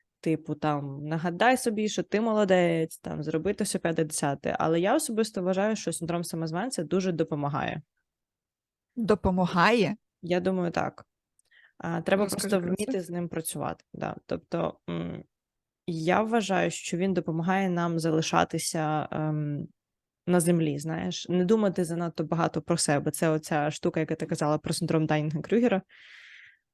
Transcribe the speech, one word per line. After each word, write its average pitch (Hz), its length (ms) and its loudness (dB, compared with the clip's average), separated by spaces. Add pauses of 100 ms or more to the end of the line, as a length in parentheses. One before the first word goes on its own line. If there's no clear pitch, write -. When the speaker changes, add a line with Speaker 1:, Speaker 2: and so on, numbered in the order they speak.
(200)
Speaker 1:
типу, 156 340 0
там, 143 480 -2
нагадай 170 540 2
собі, 214 320 -2
що 190 140 -2
ти 208 180 0
молодець, 180 760 4
там, 156 260 -6
зроби 160 300 0
те, 208 120 -2
сьо, 190 140 -2
п'яте, 165 240 0
десяте. 147 560 -2
Але 160 200 4
я 196 160 4
особисто 220 480 -2
вважаю, 190 320 2
що 175 180 -4
синдром 170 300 -2
самозванця 170 600 -4
дуже 185 280 0
допомагає. 151 720 -2 (1160)
Speaker 2:
Допомагає? 185 1000 2 (260)
Speaker 1:
Я 180 180 0
думаю, 180 320 0
так. - 340 -4 (720)
А, 170 240 -6
треба 196 220 2
Speaker 2:
Розкажи 196 180 -4
Speaker 1:
просто 196 200 0
Speaker 2:
про 175 140 -2
це. 208 100 -4
Speaker 1:
вміти 202 160 -2
з 165 80 -10
ним 175 200 -4
працювати, - 640 -6
да. - 220 -6 (100)
Тобто, - 540 -4 (100)
м, 170 340 -6 (640)
я 170 340 0
вважаю, 190 500 0
що - 260 -6
він 190 160 0
допомагає 175 560 0
нам 170 300 0
залишатися, 160 1120 0
ем, 151 560 -2 (600)
на 180 120 4
землі, 160 400 2
знаєш, 165 500 -6
не 180 160 4
думати 196 400 2
занадто 170 380 -4
багато 160 380 0
про 170 160 0
себе. 151 340 0
Це 165 180 0
оця 156 420 0
штука, 160 280 -2
яка 160 160 -2
ти 160 100 -6
казала 151 320 0
про 160 160 -4
синдром 156 340 2
Данінга-Крюгера, 156 760 2 (920)